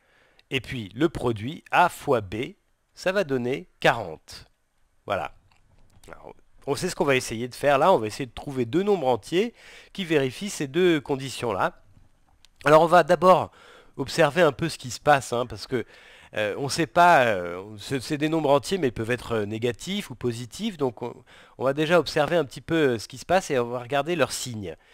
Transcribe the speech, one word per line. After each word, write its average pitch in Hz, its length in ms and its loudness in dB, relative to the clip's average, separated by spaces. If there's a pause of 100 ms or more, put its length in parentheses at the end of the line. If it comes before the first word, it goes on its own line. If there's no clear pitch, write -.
(500)
et 135 100 -2
puis 113 340 -10
le 147 140 0
produit 123 640 -6
A 165 160 4
fois 127 320 -2
B, 110 320 -8 (420)
ça - 160 -6
va 190 140 0
donner 135 440 -4 (120)
quarante. 110 640 -4 (600)
Voilà. 92 280 -4 (720)
Alors, - 280 -20 (320)
on 139 100 -2
sait 156 120 -4
ce 170 60 -8
qu'on 180 100 0
va 139 120 4
essayer 123 320 -4
de 120 80 -18
faire 139 220 4
là, 170 140 6
on 170 60 6
va 110 80 -4
essayer 127 200 -8
de - 80 -16
trouver 131 320 -6
deux 151 180 -2
nombres 190 240 0
entiers 165 460 -2 (380)
qui 196 120 -8
vérifient 156 460 -2
ces 147 180 -6
deux 165 320 2
conditions-là. 131 840 -4 (840)
Alors 156 180 8
on 170 40 4
va 170 160 8
d'abord 160 480 4 (460)
observer 147 460 2
un 147 100 6
peu 165 160 -6
ce - 100 -12
qui 120 140 -12
se - 80 -14
passe, 143 320 2
hein, 123 140 0
parce 113 200 -14
que, 113 180 -4 (500)
euh, 104 220 -2
on 135 140 -6
sait 160 160 -2
pas, 170 380 6
euh, 90 380 -2 (160)
c'est, 135 220 -6
c'est 156 160 -6
des 151 140 -2
nombres 156 180 0
entiers 143 300 2
mais 151 100 0
ils 117 40 -6
peuvent 113 180 -4
être, 120 220 -6
euh, 110 120 -2
négatifs 120 640 -6
ou 131 60 -14
positifs, 123 640 -8
donc 131 240 -4
on, 120 120 -10 (440)
on 117 60 -4
va 135 100 0
déjà 156 240 2
observer 151 380 0
un 156 80 2
petit - 180 -14
peu, 156 300 2
euh, 117 60 -2
ce - 100 -14
qui 127 100 -18
se - 80 -18
passe 185 240 0
et 135 80 0
on 120 80 0
va 123 140 -8
regarder 143 360 -4
leurs 131 160 2
signes. 104 440 -10 (180)